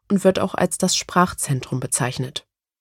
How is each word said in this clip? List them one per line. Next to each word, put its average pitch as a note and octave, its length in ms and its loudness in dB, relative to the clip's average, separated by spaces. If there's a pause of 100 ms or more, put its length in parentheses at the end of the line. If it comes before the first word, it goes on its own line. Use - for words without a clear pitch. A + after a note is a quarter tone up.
und G3+ 160 2
wird F#3+ 140 6
auch F#3+ 160 -2
als - 220 0
das - 200 0
Sprachzentrum - 840 -2
bezeichnet. B2+ 640 -4 (340)